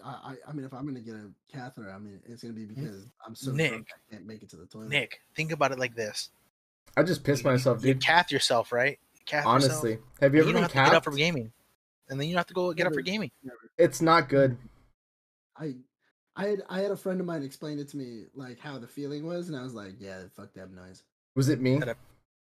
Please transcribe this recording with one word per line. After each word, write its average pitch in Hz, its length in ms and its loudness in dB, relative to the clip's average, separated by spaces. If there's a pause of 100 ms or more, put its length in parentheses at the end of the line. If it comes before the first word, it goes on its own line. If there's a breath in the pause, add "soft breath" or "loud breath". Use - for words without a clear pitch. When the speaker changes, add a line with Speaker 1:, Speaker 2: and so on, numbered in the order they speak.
Speaker 1:
I, - 40 -12
I, 131 260 -14 (140)
I 147 40 -12
mean, 143 120 -8
if 135 80 -12
I'm 151 140 -10
gonna 131 140 -8
get 110 140 -12
a 104 140 -14 (240)
catheter, 123 400 -14
I 95 60 -16
mean, 101 280 -16
it's 117 160 -18
gonna 117 120 -12
be 110 100 -10
because 107 400 -10 (200)
I'm 113 100 -16
so 135 180 -6
Speaker 2:
Nick. 143 180 0
Speaker 1:
drunk 110 240 -10
I - 200 -20
can't 104 120 -20
make 107 160 -14
it 95 80 -20
to 87 60 -20
the 82 100 -20
toilet. 110 220 -14
Speaker 2:
Nick, 135 320 -2 (160)
think 160 160 -4
about 143 200 2
it 131 60 -6
like 123 160 -2
this. 107 360 -6 (680)
Speaker 3:
I 143 60 6
just 170 200 0
pissed 139 220 0
Speaker 2:
You, 143 60 4
Speaker 3:
myself, 123 340 2
Speaker 2:
you 135 100 6
Speaker 3:
dude. 131 80 -2
Speaker 2:
cath 160 300 4
yourself, 123 400 2
right? 127 260 2 (160)
You - 120 -6
cath 147 200 0
Speaker 3:
Honestly. 123 460 4
Speaker 2:
yourself, - 160 -8 (140)
Speaker 3:
Have 139 120 6
you 156 60 10
Speaker 2:
and 156 80 6
Speaker 3:
ever - 0 -
Speaker 2:
you 160 60 4
don't - 0 -
Speaker 3:
been - 80 4
Speaker 2:
have 175 80 2
to - 60 -4
get 135 100 8
up 165 60 8
Speaker 3:
cathed? 165 120 6
Speaker 2:
for 160 80 -4
gaming. 143 400 -2 (560)
And 135 100 -8
then 147 100 -2
you 175 60 -4
don't 175 60 2
have 170 60 -4
to - 80 -20
go 180 180 0
get 170 140 0
up 160 80 0
for 139 60 -2
Speaker 1:
Never. - 20 -4
Speaker 2:
gaming. 185 280 -4 (140)
Speaker 1:
Never. 131 140 -14 (200)
Speaker 3:
It's 165 220 6
not 165 300 6
good. 135 260 6 (1000)
Speaker 1:
I, 151 180 -8 (600)
I 190 120 -6
had, 202 240 -2
I 185 100 -4
had 202 100 0
a 190 60 -2
friend 185 240 -4
of 180 60 -4
mine 165 160 -4
explain 147 360 -8
it 143 120 -8
to 151 80 -12
me, 120 260 -12 (100)
like, 127 240 -14
how 143 200 -12
the 117 100 -14
feeling 147 380 -8
was, 175 220 -6
and 151 80 -6
I 123 60 -8
was 127 120 -10
like, 101 240 -12
"Yeah, 95 240 -14 (120)
fuck - 200 -18
that 95 180 -16
noise." 92 300 -20 (340)
Speaker 3:
Was 131 140 2
it 127 100 0
me? 127 180 4
Speaker 2:
Shut 120 120 -2
up. - 80 -8 (580)